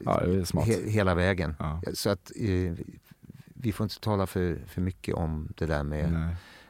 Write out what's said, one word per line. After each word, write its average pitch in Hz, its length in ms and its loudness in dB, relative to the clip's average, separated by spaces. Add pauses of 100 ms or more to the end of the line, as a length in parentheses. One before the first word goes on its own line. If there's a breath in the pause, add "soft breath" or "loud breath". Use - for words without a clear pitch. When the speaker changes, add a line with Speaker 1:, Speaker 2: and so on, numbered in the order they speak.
Speaker 1:
Ja, - 200 4
det 87 100 4
är 95 100 2
smart. 87 220 2
Speaker 2:
he-, 104 220 2
hela 101 260 4
vägen. 87 440 2
Speaker 1:
Ja. 78 220 -4 (140)
Speaker 2:
Så - 160 -2
att, - 260 -4
eh, 92 380 0 (800)
vi 120 180 -2
får 110 120 -2
inte - 160 -6
tala 101 260 2
för, 90 400 0
för - 140 -6
mycket - 340 -2
om 78 420 -2
det 80 100 -2
där 76 160 2
med 76 300 0
Speaker 1:
Nej. 82 240 -2 (340 loud breath)